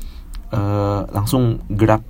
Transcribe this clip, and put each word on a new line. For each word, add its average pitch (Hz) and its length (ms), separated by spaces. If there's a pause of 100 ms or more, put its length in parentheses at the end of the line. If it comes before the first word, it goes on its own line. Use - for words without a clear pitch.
(520)
Eh, 101 500 (100)
langsung 117 600
gerak 107 380